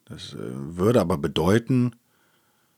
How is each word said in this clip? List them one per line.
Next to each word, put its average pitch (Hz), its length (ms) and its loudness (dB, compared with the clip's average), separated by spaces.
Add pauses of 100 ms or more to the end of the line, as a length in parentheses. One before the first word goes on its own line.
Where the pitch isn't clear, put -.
Das, - 300 -16
äh, - 40 -14
würde 80 640 0
aber 87 180 0
bedeuten, 107 800 0 (800)